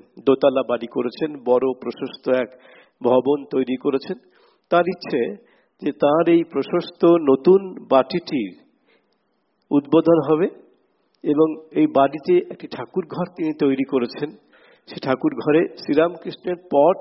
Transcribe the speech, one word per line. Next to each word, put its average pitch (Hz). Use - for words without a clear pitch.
দোতলা 135
বাড়ি 117
করেছেন, 127
বড় 123
প্রশস্ত -
এক 127
ভবন 127
তৈরি 131
করেছেন। 135
তার 175
ইচ্ছে 175
যে 147
তার 156
এই 170
প্রশস্ত 165
নতুন 170
বাটিটির 131
উদ্বোধন 156
হবে 156
এবং 156
এই 151
বাড়িতে 143
একটি 175
ঠাকুর 160
ঘর 175
তিনি 156
তৈরি 135
করেছেন। 131
সে -
ঠাকুর 139
ঘরে 151
শ্রীরামকৃষ্ণের 170
পট 156